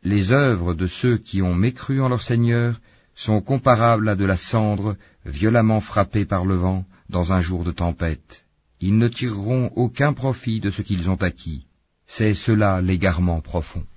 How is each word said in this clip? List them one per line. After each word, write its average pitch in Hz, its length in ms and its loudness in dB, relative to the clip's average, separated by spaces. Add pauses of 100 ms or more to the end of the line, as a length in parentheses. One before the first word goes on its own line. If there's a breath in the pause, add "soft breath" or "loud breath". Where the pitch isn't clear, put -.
Les 98 260 2
œuvres 113 440 2
de 85 120 -2
ceux 117 320 0
qui 98 240 -4
ont 90 140 0
mécru 127 440 -2
en 131 80 0
leur 123 140 -2
Seigneur 117 580 0 (360 soft breath)
sont 107 240 0
comparables 117 680 2
à 104 60 2
de 98 100 0
la 95 120 2
cendre 104 600 -2 (300 soft breath)
violemment 110 540 2
frappée 101 440 0
par 92 200 -2
le 95 100 0
vent 92 320 0 (240 soft breath)
dans 90 220 0
un 92 80 4
jour 85 240 -2
de 82 80 -2
tempête. 82 720 -4 (360)
Ils 95 160 2
ne 117 120 4
tireront 117 680 -4
aucun 127 380 0
profit 120 480 -4
de 101 100 -2
ce 101 120 -6
qu'ils 92 280 -2
ont 92 60 2
acquis. 85 500 -6 (400)
C'est 107 280 0
cela 104 460 2
l'égarement 90 600 2
profond. 82 440 -6 (120)